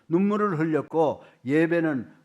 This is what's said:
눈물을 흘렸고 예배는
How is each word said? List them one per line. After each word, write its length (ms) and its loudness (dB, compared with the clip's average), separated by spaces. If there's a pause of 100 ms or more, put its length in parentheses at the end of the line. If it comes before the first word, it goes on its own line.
눈물을 520 0
흘렸고 640 -2 (220)
예배는 680 0 (140)